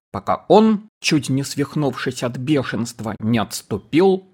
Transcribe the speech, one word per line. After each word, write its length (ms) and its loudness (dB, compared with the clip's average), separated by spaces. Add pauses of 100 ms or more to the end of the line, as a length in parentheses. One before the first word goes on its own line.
(120)
пока 360 -4
он, 420 4 (100)
чуть 300 0
не 140 0
свихнувшись 800 -4
от 140 -4
бешенства, 840 -2
не 180 0
отступил, 960 0